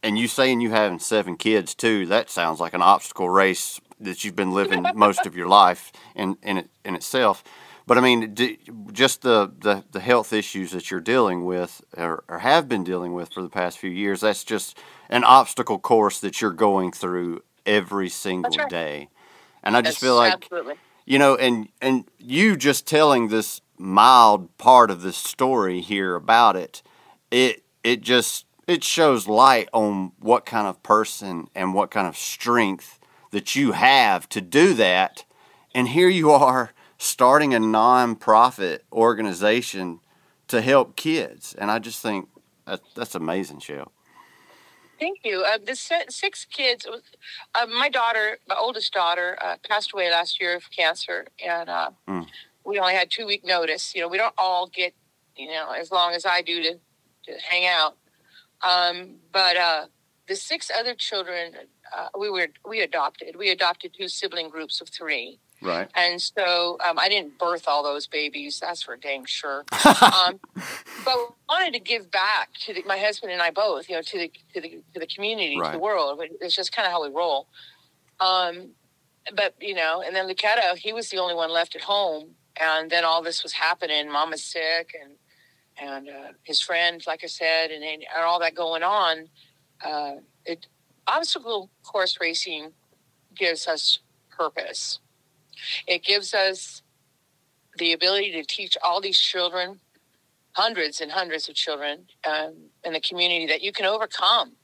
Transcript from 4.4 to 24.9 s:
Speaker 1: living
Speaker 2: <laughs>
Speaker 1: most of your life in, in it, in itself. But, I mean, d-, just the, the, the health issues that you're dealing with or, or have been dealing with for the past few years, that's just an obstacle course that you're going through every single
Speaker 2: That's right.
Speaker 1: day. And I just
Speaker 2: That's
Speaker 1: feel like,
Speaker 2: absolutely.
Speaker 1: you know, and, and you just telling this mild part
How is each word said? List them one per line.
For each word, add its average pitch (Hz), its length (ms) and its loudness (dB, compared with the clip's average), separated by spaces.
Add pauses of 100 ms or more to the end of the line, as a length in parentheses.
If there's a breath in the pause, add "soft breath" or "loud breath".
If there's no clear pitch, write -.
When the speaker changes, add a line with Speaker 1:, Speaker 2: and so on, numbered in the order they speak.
Speaker 1:
living 92 360 0
Speaker 2:
<laughs> - 60 -6
Speaker 1:
most 104 300 4
of 87 100 -10
your 87 120 -6
life 92 440 6 (240 loud breath)
in, 98 260 -4
in 101 180 -4
it, 85 100 -12 (160)
in 95 100 -8
itself. 107 480 0 (420 loud breath)
But, 120 120 4
I 127 40 6
mean, 117 320 4
d-, 110 260 -2 (340)
just 123 300 0
the, 110 360 4
the, 101 320 0
the 98 80 -6
health 117 320 2
issues 98 400 -4
that 90 180 -8
you're 90 120 -4
dealing 98 420 2
with 90 380 -4 (160)
or, 85 320 -4
or 85 100 -10
have 139 300 2
been 101 160 0
dealing 87 280 -4
with 87 200 -10
for 92 80 -10
the 90 80 -8
past 90 280 -4
few 95 140 -8
years, 98 300 -4
that's 107 240 0
just - 320 -6 (320 loud breath)
an 120 160 2
obstacle 120 540 6
course 107 420 4
that 98 180 -6
you're 107 120 0
going 95 420 2
through 87 480 -6 (240)
every 98 420 0
single 90 440 -4
Speaker 2:
That's - 80 -2
right. 294 100 -2
Speaker 1:
day. 76 400 -6 (540 soft breath)
And 104 120 0
I 123 60 6
just 120 180 -2
Speaker 2:
That's - 60 -6
Speaker 1:
feel 127 100 4
like, 120 200 6
Speaker 2:
absolutely. 156 400 -10 (320 soft breath)
Speaker 1:
you 135 100 2
know, 139 180 8
and, 117 340 0 (120)
and 131 240 0 (140)
you 180 360 2
just 139 300 0
telling 143 440 4
this 107 300 -2 (200)
mild 104 800 8
part 120 320 8